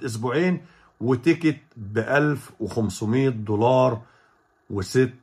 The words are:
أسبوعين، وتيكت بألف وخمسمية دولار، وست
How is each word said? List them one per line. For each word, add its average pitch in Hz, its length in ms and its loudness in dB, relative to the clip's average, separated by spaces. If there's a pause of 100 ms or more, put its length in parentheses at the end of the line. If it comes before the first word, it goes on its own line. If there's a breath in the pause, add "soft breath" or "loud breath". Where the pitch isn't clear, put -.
أسبوعين، 131 560 -2 (400 soft breath)
وتيكت 151 560 2 (200)
بألف 117 840 0
وخمسمية 110 680 -2
دولار، 113 720 0 (680 soft breath)
وست 123 540 0